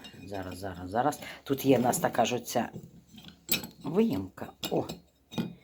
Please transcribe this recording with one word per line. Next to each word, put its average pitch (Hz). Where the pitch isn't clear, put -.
Зараз, 92
зараз, 92
зараз. 127
Тут 135
є 135
в 117
нас 120
така 120
ж 117
оця 117
виємка. 151
О! -